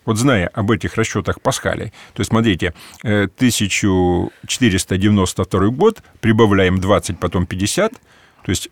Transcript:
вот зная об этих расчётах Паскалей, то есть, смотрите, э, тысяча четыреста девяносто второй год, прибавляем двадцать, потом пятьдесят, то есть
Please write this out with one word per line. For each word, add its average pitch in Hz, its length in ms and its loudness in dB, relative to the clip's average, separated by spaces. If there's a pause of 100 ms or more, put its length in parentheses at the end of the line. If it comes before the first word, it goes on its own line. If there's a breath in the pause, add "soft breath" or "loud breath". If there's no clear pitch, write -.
вот 113 140 -2
зная 113 300 2
об 104 240 -2
этих 95 260 -2
расчётах - 420 -4
Паскалей, - 540 -4 (200 loud breath)
то - 80 -6
есть, 101 100 -4
смотрите, 107 420 0 (300 loud breath)
э, 104 240 0 (100)
тысяча 110 500 0 (600)
четыреста 95 500 0
девяносто 101 460 2
второй 98 260 0
год, 190 320 0 (200 soft breath)
прибавляем 101 580 4
двадцать, 92 400 0
потом 90 260 -2
пятьдесят, 104 480 -2 (500 soft breath)
то - 60 -10
есть - 220 -4